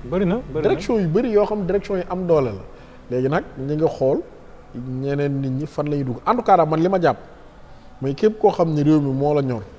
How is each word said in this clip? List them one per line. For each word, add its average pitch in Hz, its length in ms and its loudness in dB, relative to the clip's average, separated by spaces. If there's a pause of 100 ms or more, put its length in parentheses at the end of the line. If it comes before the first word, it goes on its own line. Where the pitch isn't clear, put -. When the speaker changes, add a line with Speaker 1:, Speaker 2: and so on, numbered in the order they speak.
Speaker 1:
Bëri 175 200 -2
na, 180 120 2
bëri - 180 -8
na. 156 80 -2
Speaker 2:
Direction - 360 -2
yu 185 80 0
bëri 220 260 0
yoo 208 120 4
xam 202 220 -2
direction 190 300 -2
yu 180 120 -2
am 185 180 -4
doole 151 200 4
la. 95 160 -6 (480)
Léegi 127 180 0
nag 160 160 0 (140)
ñi 139 180 -4
nga 156 120 2
xool 143 320 0 (540)
ñeneen 139 680 -2
nit 135 100 -2
ñi 139 160 -2
fan 147 180 -6
lay 143 180 -2
dugg. 123 140 -4 (100)
En 208 80 4
tout 233 80 0
cas 196 140 6
daal 160 120 4
man 156 120 0
li 175 80 2
ma 190 100 2
jàpp 147 200 2 (800)
mooy 135 140 -2
képp 214 260 0
koo 202 100 6
xam 165 220 0
ne 147 100 0
réew 151 180 6
mi 139 120 -2
moo 143 220 0
la 143 80 2
ñor 120 200 -4 (160)